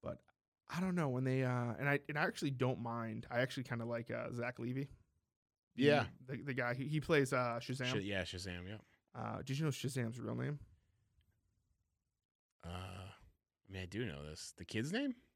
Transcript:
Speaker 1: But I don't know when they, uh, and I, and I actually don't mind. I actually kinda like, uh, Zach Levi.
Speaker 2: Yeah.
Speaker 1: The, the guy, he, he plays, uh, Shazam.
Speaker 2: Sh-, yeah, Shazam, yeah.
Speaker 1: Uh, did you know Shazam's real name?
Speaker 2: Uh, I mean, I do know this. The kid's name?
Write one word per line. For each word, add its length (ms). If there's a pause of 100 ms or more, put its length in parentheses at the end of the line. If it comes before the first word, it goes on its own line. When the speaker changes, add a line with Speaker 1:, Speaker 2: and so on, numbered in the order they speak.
Speaker 1:
But 160 (500)
I 120
don't 140
know 140
when 140
they, 200
uh, 360
and 100
I, 100 (100)
and 80
I 60
actually 280
don't 280
mind. 520
I 80
actually 240
kinda 220
like, 260
uh, 220
Zach 260
Levi. 240 (920)
Speaker 2:
Yeah. 300 (220)
Speaker 1:
The, 100
the 160
guy, 220
he, 100
he 140
plays, 340
uh, 280
Shazam. 260
Speaker 2:
Sh-, 180
yeah, 180
Shazam, 440
yeah. 100 (400)
Speaker 1:
Uh, 280
did 120
you 80
know 60
Shazam's 480
real 160
name? 240 (2000)
Speaker 2:
Uh, 40
I 1040
mean, 100
I 40
do 200
know 240
this. 280
The 80
kid's 260
name? 240 (200)